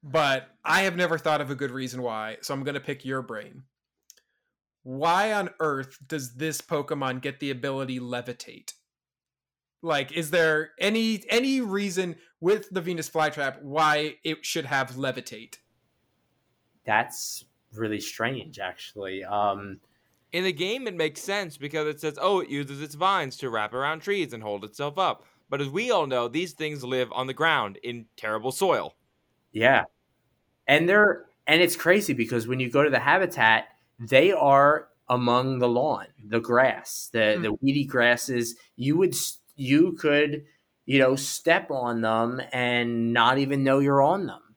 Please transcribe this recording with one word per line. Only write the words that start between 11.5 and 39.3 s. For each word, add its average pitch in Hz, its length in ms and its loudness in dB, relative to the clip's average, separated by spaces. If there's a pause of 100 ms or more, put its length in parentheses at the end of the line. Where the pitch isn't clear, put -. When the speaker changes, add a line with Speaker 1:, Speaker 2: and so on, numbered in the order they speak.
Speaker 1:
reason 190 560 -2 (240)
with 208 280 0
the 185 120 -4
Venus 165 280 -6
flytrap 147 520 -2
why 151 540 0 (100)
it 156 200 -6
should 160 200 -4
have 131 260 -2
levitate? 123 640 -8 (1300)
Speaker 2:
That's - 600 -2 (280)
really 107 260 -4
strange, 110 600 -8
actually. 95 640 -10
Um, 98 560 -4 (520)
Speaker 3:
In 175 120 -4
the 190 80 -2
game, 202 360 -6
it 190 80 -10
makes 160 260 -4
sense 196 360 -6
because 151 300 -6
it 147 140 -8
says, 151 200 -6
"Oh, 190 200 2
it - 80 -8
uses 139 320 -6
its 151 140 -12
vines 170 420 -2
to 135 120 -6
wrap 107 240 -4
around 143 280 -4
trees 175 320 -4
and 110 100 -14
hold 104 220 -6
itself 143 320 -8
up." 175 260 -2 (300)
But 139 80 -2
as 139 80 -4
we 214 220 -2
all 170 160 2
know, 123 200 0
these 151 260 -4
things 151 300 -8
live 123 280 -2
on 131 160 -4
the 135 80 -6
ground 135 480 0
in 120 240 -8 (100)
terrible 110 340 -4
soil. 131 440 0 (560)
Speaker 2:
Yeah. 113 320 6 (840)
And 151 220 4
they're, 208 360 4 (200)
and 160 160 4
it's 175 140 4
crazy 185 380 2
because 117 340 -2
when 127 120 -4
you 123 120 -4
go 139 100 4
to 151 80 4
the 135 80 2
habitat, 131 680 4 (340)
they 135 320 6
are 143 560 4 (220)
among 123 500 2
the 123 100 4
lawn, 120 380 -2 (180)
the 110 140 -2
grass, 120 760 0
the, 107 220 4
Speaker 1:
Hmm. 95 80 -2
Speaker 2:
the 107 180 -2
weedy 139 240 2
grasses. 120 680 2 (220)
You 143 200 0
would 180 160 2
s-, - 240 -6 (180)